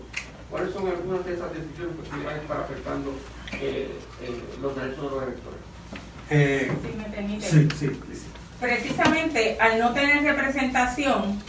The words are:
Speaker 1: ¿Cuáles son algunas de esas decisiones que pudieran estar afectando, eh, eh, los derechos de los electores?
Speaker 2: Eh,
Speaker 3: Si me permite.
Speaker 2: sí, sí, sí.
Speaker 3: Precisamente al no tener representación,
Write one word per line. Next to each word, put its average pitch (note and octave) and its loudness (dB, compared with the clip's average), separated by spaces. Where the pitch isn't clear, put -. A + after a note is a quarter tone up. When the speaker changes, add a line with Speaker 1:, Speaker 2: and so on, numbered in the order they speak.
Speaker 1:
¿Cuáles F3+ -2
son F#3+ -2
algunas F3+ -2
de F3+ -2
esas E3+ -6
decisiones E3 -6
que D3 -10
pudieran D3 -6
estar D3 -4
afectando, C#3 -4
eh, - -2
eh, A#2+ -6
los C#3 0
derechos C3+ -4
de C3+ -4
los C3+ -2
electores? - -10
Speaker 2:
Eh, C#3 4
Speaker 3:
Si - -4
me - -6
permite. - -4
Speaker 2:
sí, D3+ 8
sí, D3 -2
sí. - -10
Speaker 3:
Precisamente C4+ 4
al A3 6
no A#3+ 6
tener C#4+ 6
representación, C4 2